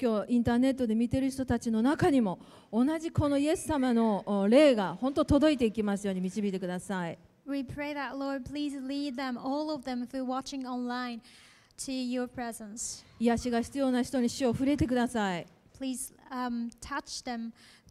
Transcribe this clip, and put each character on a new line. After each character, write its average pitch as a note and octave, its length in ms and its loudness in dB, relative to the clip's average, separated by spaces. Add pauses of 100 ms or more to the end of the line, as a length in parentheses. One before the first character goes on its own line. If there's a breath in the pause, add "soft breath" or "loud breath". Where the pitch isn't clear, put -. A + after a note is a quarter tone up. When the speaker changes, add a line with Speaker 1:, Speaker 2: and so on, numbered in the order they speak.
Speaker 1:
今 A3+ 240 2
日 - 80 0
イ A#3+ 60 6
ン A#3 40 2
タ A#3+ 120 2
ー - 20 6
ネ C4 140 6
ッ - 20 0
ト C4 140 0
で G#3+ 80 2
見 A#3 120 2
て C4 140 0
る C4+ 80 2
人 C4 160 -4
た A#3+ 140 2
ち A#3+ 100 -2
の A3 120 2
中 D#4+ 280 4
に C4+ 120 6
も、 F#3 180 0 (320 loud breath)
同 A#3 140 4 (120)
じ D#4+ 140 -4
こ D4+ 180 2
の C#4+ 80 2
イ C#4+ 100 2
エ E4 80 4
ス - 120 -8
様 C4 260 2
の、 A3+ 320 2
お、 G3+ 220 2
霊 C#4 260 8
が F#3 260 0
本 C4+ 140 -2
当 D#4 120 2
届 D4+ 280 4
い B3+ 40 0
て B3 80 2
い G#3+ 60 2
き G#3+ 120 -4
ま G3+ 120 0
す G3 100 -6
よ G3 60 0
う F#3+ 40 -2
に F#3 60 -4
導 G3+ 280 -2
い - 20 -2
て F#3 80 -4
く F#3 60 -6
だ F3+ 140 -4
さ F3+ 300 -6
い。 - 100 -10 (260)
Speaker 2:
We C#4 160 -4
pray C#4+ 320 -8
that, C4+ 220 -8
Lord, C#4 280 -4
please C#4+ 360 -6
lead C#4 360 -6
them, C4 240 -4
all D4 320 -4
of C4+ 120 -6
them, B3 200 -6
if A#3+ 80 -10
you're C4 120 -4
watching C4 440 -6
online, B3 540 -6 (560 loud breath)
to - 140 -8
your B3+ 360 -2
presence. A#3 760 -10 (160)
Speaker 1:
癒 A#3 180 4
し A#3+ 140 -2
が A#3 100 2
必 - 160 -6
要 C4 140 2
な B3 100 2
人 C4 180 -2
に A#3+ 100 2
主 - 180 0
を A3+ 60 2
触 C4+ 120 0
れ C#4+ 100 4
て D#4 120 2
く B3 80 0
だ A#3+ 120 2
さ G3+ 300 0
い。 - 80 -8 (340)
Speaker 2:
Please, C4 340 -6 (180)
um, A#3+ 380 -2 (120)
touch - 420 -8
them A#3 280 -6 (400 soft breath)